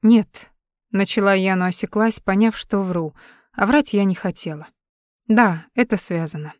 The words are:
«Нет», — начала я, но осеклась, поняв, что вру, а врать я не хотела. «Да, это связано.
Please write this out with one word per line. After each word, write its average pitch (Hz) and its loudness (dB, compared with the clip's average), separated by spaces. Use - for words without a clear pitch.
«Нет», — 220 2
начала 196 0
я, 190 2
но 180 0
осеклась, 220 -2
поняв, 208 0
что - -4
вру, 175 -4
а 196 -2
врать 277 0
я 202 2
не 190 0
хотела. 165 -10
«Да, 208 2
это 247 -2
связано. 160 -8